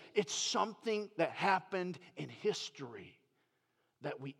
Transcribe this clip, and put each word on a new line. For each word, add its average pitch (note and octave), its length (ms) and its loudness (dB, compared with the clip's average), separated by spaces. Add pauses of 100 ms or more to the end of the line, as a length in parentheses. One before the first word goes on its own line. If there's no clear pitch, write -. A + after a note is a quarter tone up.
(140)
It's G#3 180 2
something G#3+ 840 0
that D3+ 160 2
happened F#3 640 2 (180)
in D3 120 -6
history A#2+ 880 -4 (840)
that C#3 180 -4
we C3+ 200 -8